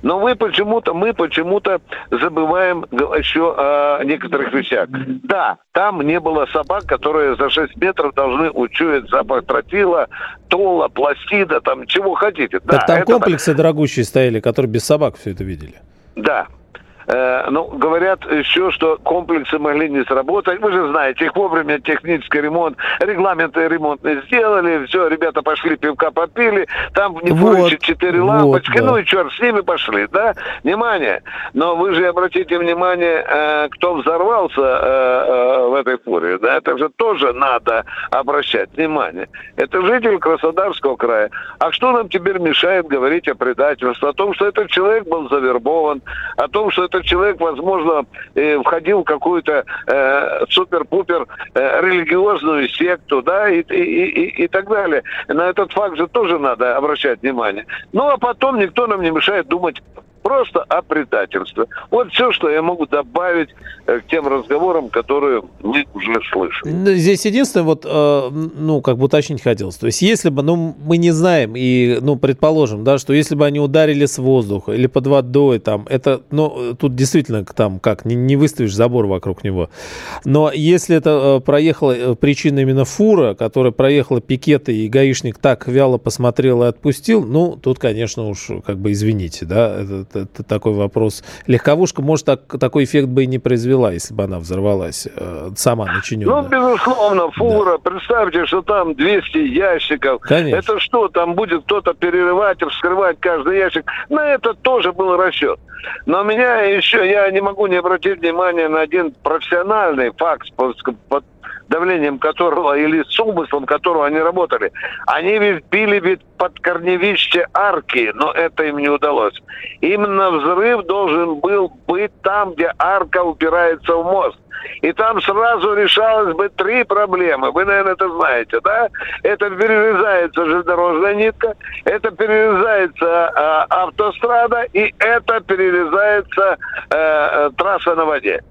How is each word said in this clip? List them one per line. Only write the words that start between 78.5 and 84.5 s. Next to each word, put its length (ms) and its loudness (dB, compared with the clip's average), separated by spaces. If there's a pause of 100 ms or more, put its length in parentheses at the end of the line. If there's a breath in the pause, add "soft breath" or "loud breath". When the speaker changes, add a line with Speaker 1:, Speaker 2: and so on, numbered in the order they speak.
Speaker 2:
забор 300 2
вокруг 400 -4
него. 240 -2 (560 loud breath)
Но 280 4
если 440 2
это, 400 4
э, 20 2
проехала, 560 2
э, 200 0
причина 440 2
именно 240 2
фура, 500 4
которая 380 2
проехала 480 2
пикеты, 560 0